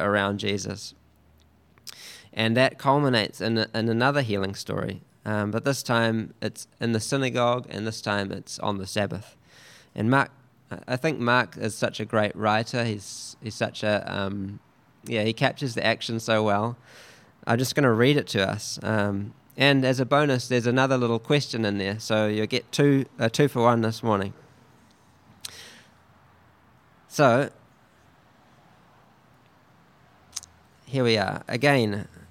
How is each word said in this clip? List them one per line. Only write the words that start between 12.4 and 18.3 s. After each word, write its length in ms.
He's, 580
he's 140
such 280
a, 200
um, 460
yeah, 180
he 80
captures 440
the 100
action 340
so 240
well. 320
I'm 100
just 160
gonna 200
read 240
it 120
to 160